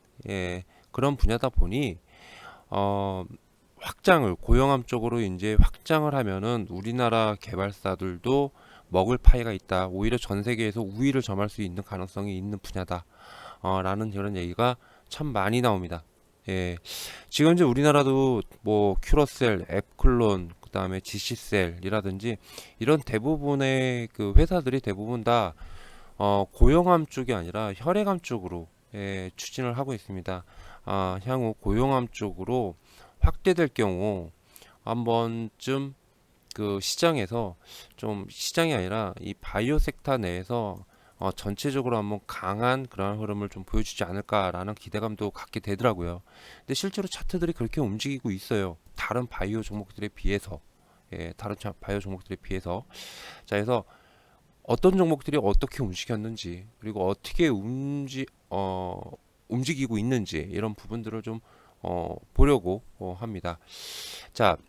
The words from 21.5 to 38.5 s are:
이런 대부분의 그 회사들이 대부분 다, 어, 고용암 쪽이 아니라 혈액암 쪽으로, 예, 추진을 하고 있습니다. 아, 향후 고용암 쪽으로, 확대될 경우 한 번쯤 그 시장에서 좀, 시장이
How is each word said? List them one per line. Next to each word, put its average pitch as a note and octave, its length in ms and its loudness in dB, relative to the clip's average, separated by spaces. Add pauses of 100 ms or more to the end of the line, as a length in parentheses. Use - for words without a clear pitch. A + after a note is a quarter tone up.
이런 C#3+ 200 4
대부분의 C3 1120 0
그 G2+ 220 -4
회사들이 C#3 440 4
대부분 A2 440 -4
다, A2 300 2 (640)
어, G2+ 340 2
고용암 E3 560 6
쪽이 B2+ 260 -4
아니라 G2 400 -4
혈액암 F#3 480 -2
쪽으로, F2 480 -8 (240)
예, G2 420 -8
추진을 B2 420 -6
하고 C3+ 160 -4
있습니다. F#2 500 -8 (420)
아, F#2+ 400 -2
향후 B2 360 -2
고용암 B2 500 2
쪽으로, G2 640 -4 (460)
확대될 E3 480 4
경우 F#2+ 640 0 (520)
한 A#2 200 -4
번쯤 A#2 920 -2 (580)
그 G2+ 280 -2
시장에서 A2+ 720 0 (400)
좀, G#2 340 -6
시장이 - 440 -2